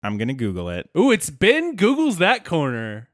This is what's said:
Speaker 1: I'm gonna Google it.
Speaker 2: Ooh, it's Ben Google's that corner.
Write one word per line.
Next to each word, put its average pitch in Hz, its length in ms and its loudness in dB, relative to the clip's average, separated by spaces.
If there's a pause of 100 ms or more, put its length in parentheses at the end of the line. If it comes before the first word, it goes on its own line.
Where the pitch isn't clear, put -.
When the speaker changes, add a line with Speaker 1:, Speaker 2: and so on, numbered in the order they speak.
Speaker 1:
I'm 104 140 -4
gonna 113 160 -2
Google 95 380 -4
it. 87 260 -6
Speaker 2:
Ooh, 240 160 2
it's 208 160 0
Ben 254 480 2
Google's 262 400 2
that 190 300 2
corner. 117 680 -4